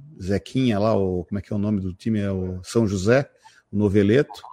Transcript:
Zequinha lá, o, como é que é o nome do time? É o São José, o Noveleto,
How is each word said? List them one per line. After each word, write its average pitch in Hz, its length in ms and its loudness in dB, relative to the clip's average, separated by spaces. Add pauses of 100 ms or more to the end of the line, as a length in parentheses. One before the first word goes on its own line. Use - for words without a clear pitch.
(220)
Zequinha 101 580 -2
lá, 110 160 2
o, 92 300 -2
como 104 140 -8
é - 20 -6
que - 100 -16
é 110 40 -6
o 104 40 -2
nome 104 220 -2
do 92 120 -6
time? 110 260 -4
É 101 120 -2
o 92 320 -6
São 113 240 0
José, 104 420 2 (420)
o 101 60 -4
Noveleto, 104 640 2 (120)